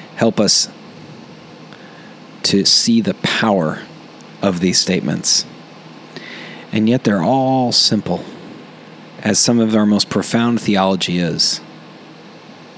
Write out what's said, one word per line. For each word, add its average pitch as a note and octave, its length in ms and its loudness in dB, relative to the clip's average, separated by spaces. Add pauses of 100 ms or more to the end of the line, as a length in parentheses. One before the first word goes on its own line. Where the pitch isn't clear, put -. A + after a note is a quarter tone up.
(160)
help A2+ 220 0
us - 300 2 (1700)
to G2 240 2
see - 340 2
the G2 140 -2
power F#2+ 640 0 (640)
of F#2 180 0
these F#2 180 2
statements. - 680 -2 (1200)
And G#2+ 160 0
yet A#2+ 180 2
they're G2+ 180 2
all C3 500 2
simple, - 540 0 (960)
as G#2+ 160 0
some A#2+ 200 4
of A2 160 2
our G#2+ 120 4
most G#2 240 2
profound A#2 500 0
theology F#2+ 580 0
is. E2 440 -2 (1160)